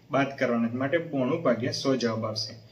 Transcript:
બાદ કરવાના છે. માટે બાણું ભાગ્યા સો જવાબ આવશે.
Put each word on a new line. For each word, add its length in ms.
બાદ 260
કરવાના 300
છે. 60
માટે 240
બાણું 440
ભાગ્યા 300
સો 240
જવાબ 300
આવશે. 280